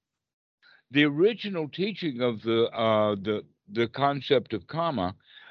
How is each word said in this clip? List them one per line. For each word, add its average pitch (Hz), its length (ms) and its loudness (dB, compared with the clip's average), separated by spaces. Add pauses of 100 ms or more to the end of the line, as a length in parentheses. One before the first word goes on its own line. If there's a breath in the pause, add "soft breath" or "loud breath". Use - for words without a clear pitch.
(920 soft breath)
The 143 140 4
original 170 640 0
teaching 170 520 -6
of 120 220 0
the, 113 240 2
uh, 107 480 2
the, 101 300 -4 (280)
the 113 160 0
concept 135 640 0
of 95 140 -6
karma 143 480 -4 (360 loud breath)